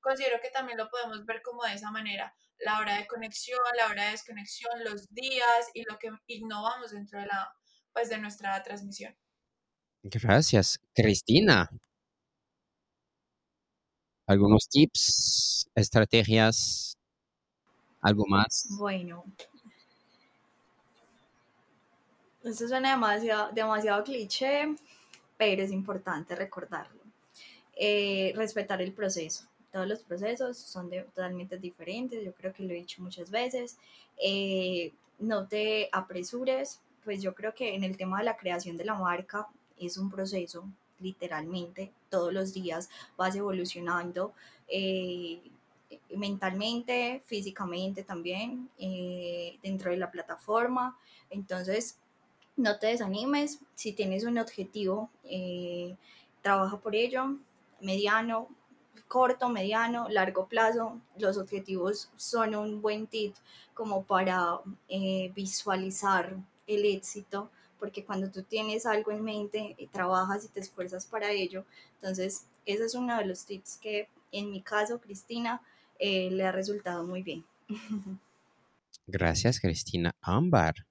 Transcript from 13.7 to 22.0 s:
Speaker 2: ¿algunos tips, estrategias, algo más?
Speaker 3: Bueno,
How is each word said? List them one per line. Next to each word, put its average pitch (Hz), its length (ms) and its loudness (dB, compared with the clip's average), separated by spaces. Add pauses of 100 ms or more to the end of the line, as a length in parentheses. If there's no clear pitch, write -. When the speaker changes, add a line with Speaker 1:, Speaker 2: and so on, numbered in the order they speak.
Speaker 2:
¿algunos 104 420 8
tips, - 1080 4
estrategias, 110 1200 6 (1040)
algo 104 260 6
más? 101 380 4 (120)
Speaker 3:
Bueno, 180 460 -4 (3250)